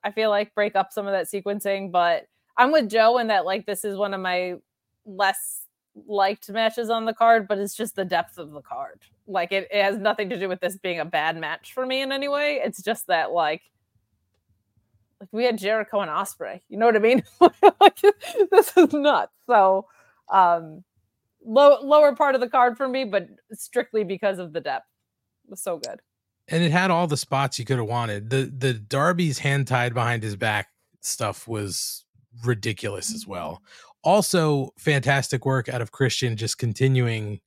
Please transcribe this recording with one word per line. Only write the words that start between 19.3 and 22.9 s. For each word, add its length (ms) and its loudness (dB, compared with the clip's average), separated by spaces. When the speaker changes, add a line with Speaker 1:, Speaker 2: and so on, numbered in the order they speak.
Speaker 1:
So, 380 4
um, 560 2
low, 380 6
lower 320 4
part 200 2
of 60 0
the 80 -4
card 280 2
for 120 -4
me, 160 -4